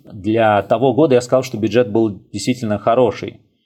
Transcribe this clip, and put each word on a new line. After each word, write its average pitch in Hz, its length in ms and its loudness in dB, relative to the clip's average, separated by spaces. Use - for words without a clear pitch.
для 107 580 0
того 123 300 2
года 135 220 2
я 120 80 4
сказал, 131 200 0
что 120 140 -10
бюджет 107 340 0
был 107 420 -2
действительно 107 460 -4
хороший. - 640 -2